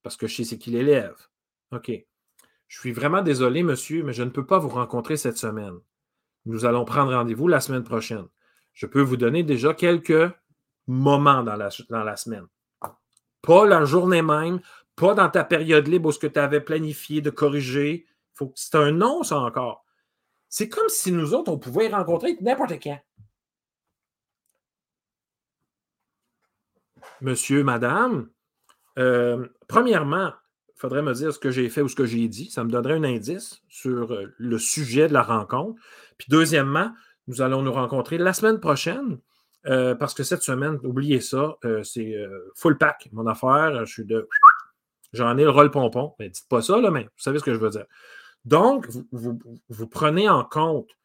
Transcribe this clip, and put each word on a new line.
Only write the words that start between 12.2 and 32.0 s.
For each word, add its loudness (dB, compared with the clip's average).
Pas 8
la 6
journée 4
même, -2
pas 4
dans 4
ta 2
période 4
libre 2
où 4
ce -6
que -2
tu -2
avais 2
planifié -4
de -2
corriger. » -2
Faut, -10
c'est -4
un 4
non, 0
ça -2
encore. -4
C'est -6
comme -2
si -2
nous 0
autres, -2
on -4
pouvait -2
rencontrer -2
n'importe -2
quand. -8
Monsieur, 0
madame, -2
euh, 0
premièrement, 0
il -20
faudrait -4
me -2
dire -4
ce -18
que -2
j'ai 0
fait -2
ou 0
ce -10
que 2